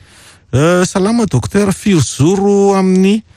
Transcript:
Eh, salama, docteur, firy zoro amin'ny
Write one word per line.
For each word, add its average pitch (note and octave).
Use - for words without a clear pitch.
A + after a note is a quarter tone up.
Eh, E3+
salama, G#3+
docteur, G3
firy F#3+
zoro G3
amin'ny F#3+